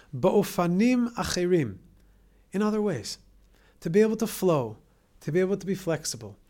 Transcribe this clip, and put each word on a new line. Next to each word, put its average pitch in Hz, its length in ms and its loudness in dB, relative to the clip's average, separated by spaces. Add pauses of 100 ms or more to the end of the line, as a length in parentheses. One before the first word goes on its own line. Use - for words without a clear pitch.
(140)
ba'ofanim 196 1000 2
acherim, 175 640 0 (720)
in 190 80 -4
other 214 220 0
ways, 160 340 -4 (640)
to - 80 -6
be 190 140 6
able 220 140 2
to 226 100 -2
flow, 139 500 0 (440)
to 151 120 -8
be 170 80 2
able 185 160 0
to 196 100 -8
be 190 80 -2
flexible, 143 640 -6 (140)